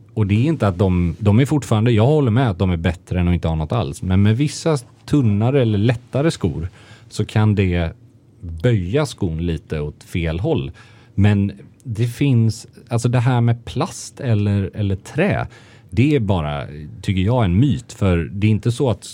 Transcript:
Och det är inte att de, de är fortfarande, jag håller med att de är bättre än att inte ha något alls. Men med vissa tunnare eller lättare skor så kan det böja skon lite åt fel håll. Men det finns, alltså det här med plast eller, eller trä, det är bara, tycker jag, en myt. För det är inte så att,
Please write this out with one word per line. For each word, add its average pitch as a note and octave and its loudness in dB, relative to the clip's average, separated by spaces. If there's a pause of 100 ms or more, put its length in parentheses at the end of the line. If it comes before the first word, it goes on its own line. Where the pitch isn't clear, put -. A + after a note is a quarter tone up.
(140)
Och G#2+ 0
det F#2+ 0
är A2+ 2
inte D3 0
att F2 0
de, F2+ 2
de G#2 4
är B2+ 4
fortfarande, A#2+ 0
jag G#2+ 4
håller C#3+ 2
med A#2+ 2
att F2+ -4
de F#2+ 2
är F2 2
bättre F2 -2
än F2 2
att F2 4
inte E2 -2
ha D#2+ 0
något D#2 -4
alls. D#2+ -4
Men F#2+ 2
med G#2+ 4
vissa D3 -2 (280)
tunnare B2+ 2
eller G#2+ 2
lättare B2+ 0
skor D#2+ -4 (400)
så - -6
kan G#2+ 2
det F2 0 (680)
böja A#2 0
skon E2 -4
lite D#2+ -6
åt D2+ -10
fel E2 -4
håll. G2 -2 (440)
Men G2+ 2 (320)
det A#2 -4
finns, A#2+ 0 (220)
alltså A#2+ -2
det B2 0
här B2 2
med A#2+ 0
plast - -8
eller, G#2 0
eller G2 -2
trä, C3+ -2 (440)
det D3 2
är B2+ 0
bara, D#2 -2 (380)
tycker F#2+ 0
jag, A#2 2
en F2 2
myt. C3 0
För F#2 2 (160)
det G2+ -2
är A2 4
inte A2 0
så B2+ 0
att, - -6